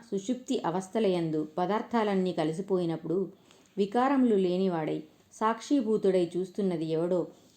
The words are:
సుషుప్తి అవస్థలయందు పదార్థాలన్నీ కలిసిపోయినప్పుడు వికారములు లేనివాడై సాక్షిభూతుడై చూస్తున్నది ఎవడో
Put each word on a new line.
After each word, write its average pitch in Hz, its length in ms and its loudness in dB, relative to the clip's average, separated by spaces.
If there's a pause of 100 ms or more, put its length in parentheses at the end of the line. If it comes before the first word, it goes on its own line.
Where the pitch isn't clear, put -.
(120)
సుషుప్తి 233 540 -4
అవస్థలయందు 170 800 0 (100)
పదార్థాలన్నీ 196 760 0
కలిసిపోయినప్పుడు 170 960 -2 (460)
వికారములు 247 580 2
లేనివాడై 175 680 0 (300)
సాక్షిభూతుడై 214 1040 2
చూస్తున్నది 185 480 -2
ఎవడో 165 420 0 (280)